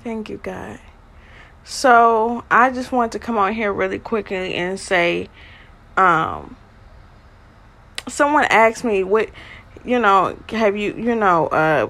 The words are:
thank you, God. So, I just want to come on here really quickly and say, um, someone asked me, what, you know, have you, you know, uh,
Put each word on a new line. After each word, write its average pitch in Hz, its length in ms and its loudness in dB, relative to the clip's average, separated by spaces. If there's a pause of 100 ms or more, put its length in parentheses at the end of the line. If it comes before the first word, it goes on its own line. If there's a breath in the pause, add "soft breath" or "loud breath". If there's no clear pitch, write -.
thank 220 260 -10
you, 202 80 -12
God. 190 420 -12 (840 soft breath)
So, 233 840 2
I 247 220 4
just 247 200 -8
want 233 200 0
to 208 80 -8
come 233 180 -6
on 202 160 0
here 220 180 -4
really 190 280 -4
quickly 196 560 -6
and 185 240 -6
say, 175 500 -2 (680 loud breath)
um, 160 600 0 (1500)
someone 294 360 2
asked 226 380 2
me, 202 200 0
what, 202 260 0 (560 loud breath)
you 247 140 0
know, 196 360 2 (140)
have 220 260 0
you, 208 200 -4
you 233 180 -2
know, 185 360 2
uh, 156 400 2